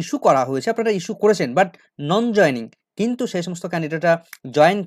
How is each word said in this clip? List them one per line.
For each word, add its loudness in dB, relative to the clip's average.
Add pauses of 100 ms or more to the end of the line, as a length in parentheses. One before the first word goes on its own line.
ইস্যু -6
করা 6
হয়েছে, -4
আপনারা -2
ইস্যু -8 (100)
করেছেন 2
but 2 (400)
non 0 (120)
joining, 2 (320)
কিন্তু -2
সেই -4
সমস্ত -8
ক্যান্ডিডেটরা 0 (420)
জয়েন 6